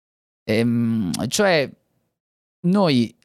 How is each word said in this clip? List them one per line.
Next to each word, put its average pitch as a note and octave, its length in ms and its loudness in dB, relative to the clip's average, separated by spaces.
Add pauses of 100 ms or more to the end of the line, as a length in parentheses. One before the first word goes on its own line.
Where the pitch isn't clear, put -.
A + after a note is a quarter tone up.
(440)
Ehm, A2+ 680 0 (180)
cioè, E3 420 0 (1000)
noi, D#3+ 460 2 (100)